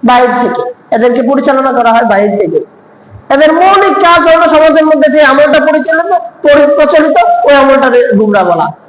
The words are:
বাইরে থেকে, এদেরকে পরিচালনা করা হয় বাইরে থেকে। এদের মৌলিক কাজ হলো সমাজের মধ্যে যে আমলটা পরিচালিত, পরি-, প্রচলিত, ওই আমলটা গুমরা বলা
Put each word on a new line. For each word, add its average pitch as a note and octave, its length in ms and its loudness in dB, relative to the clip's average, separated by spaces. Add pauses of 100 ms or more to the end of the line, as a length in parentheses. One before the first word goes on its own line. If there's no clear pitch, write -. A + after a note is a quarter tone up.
বাইরে B3 380 0
থেকে, - 200 -6 (340)
এদেরকে A#3+ 340 -2
পরিচালনা C4+ 480 -2
করা A#3 160 0
হয় A#3 180 0
বাইরে G3+ 180 0 (100)
থেকে। G#3 200 -2 (760)
এদের D4+ 160 2 (100)
মৌলিক F#4+ 340 2 (120)
কাজ E4+ 140 2 (100)
হলো D#4+ 240 2
সমাজের D#4 360 2
মধ্যে D4+ 240 2
যে D4+ 60 2 (120)
আমলটা D4 360 2
পরিচালিত, D#4+ 440 -2 (320)
পরি-, D4 320 2
প্রচলিত, D4+ 400 2 (300)
ওই C#4+ 160 4
আমলটা C4+ 260 0 (300)
গুমরা G#3 320 0
বলা D#3+ 160 -2 (220)